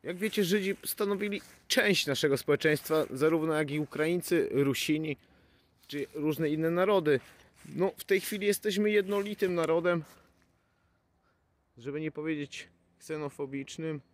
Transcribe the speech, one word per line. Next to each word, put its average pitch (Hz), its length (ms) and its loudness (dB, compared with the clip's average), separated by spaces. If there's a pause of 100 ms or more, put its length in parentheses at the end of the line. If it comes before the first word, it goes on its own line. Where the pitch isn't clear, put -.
Jak 180 140 -8
wiecie, 208 260 0
Żydzi 190 320 2 (100)
stanowili 202 560 -4 (260)
część 208 380 2
naszego 139 320 2
społeczeństwa, 151 720 2
zarówno 156 440 2
jak 151 180 0
i 151 80 -2
Ukraińcy, 160 720 0
Rusini, 143 680 0 (720)
czy 143 260 -6
różne 151 360 -2
inne 160 220 0
narody. 175 480 2 (560)
No, 175 220 0
w - 60 -16
tej 190 180 2
chwili 202 260 -4
jesteśmy 208 440 0
jednolitym 202 640 0
narodem, 165 480 2 (1700)
żeby 139 240 -8
nie 156 100 -4
powiedzieć 151 560 -6 (320)
ksenofobicznym. 147 1000 -8 (120)